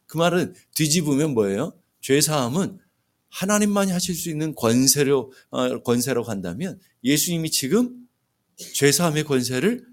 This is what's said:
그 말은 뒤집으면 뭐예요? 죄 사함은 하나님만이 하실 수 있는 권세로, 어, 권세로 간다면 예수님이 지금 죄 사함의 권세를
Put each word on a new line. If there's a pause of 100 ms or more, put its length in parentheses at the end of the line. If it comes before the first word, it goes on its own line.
그
말은 (180)
뒤집으면
뭐예요? (240)
죄
사함은 (500)
하나님만이
하실
수
있는
권세로, (200)
어,
권세로
간다면 (240)
예수님이
지금 (640)
죄
사함의
권세를